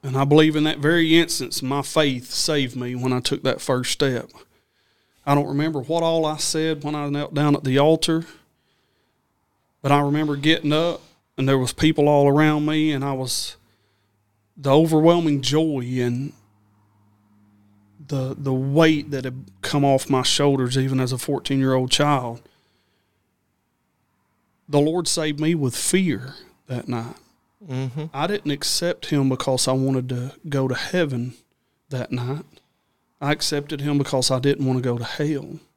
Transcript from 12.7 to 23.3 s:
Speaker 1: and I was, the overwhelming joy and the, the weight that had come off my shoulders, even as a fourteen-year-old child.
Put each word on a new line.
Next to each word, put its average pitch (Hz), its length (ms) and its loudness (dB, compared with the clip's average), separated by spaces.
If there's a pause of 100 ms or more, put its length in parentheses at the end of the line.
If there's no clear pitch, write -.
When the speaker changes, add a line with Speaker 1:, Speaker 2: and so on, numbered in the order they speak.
Speaker 1:
and 139 140 -2
I 139 80 -4
was, 131 440 -6 (1000)
the 139 180 2
overwhelming 160 680 4
joy 143 400 0 (160)
and 123 340 -2 (1700)
the, 135 340 -4
the 139 160 -2
weight 147 560 2
that 135 140 -6
had 131 260 -10 (120)
come 143 220 0
off 135 240 4
my 131 140 2
shoulders, 135 560 2
even 131 200 0
as 127 140 -2
a 127 60 -4
fourteen-year-old 131 720 0
child. 131 500 0 (2250)